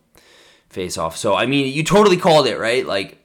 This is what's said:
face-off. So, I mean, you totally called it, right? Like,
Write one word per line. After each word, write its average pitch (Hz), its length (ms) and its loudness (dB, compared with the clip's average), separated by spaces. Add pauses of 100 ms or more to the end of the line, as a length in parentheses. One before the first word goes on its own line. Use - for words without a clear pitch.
(720)
face-off. 90 460 -8
So, 101 180 -2
I 101 120 0
mean, 135 280 -2
you 156 100 -2
totally 202 320 4
called 156 300 2
it, 104 120 -2
right? 113 280 -2
Like, 98 380 -6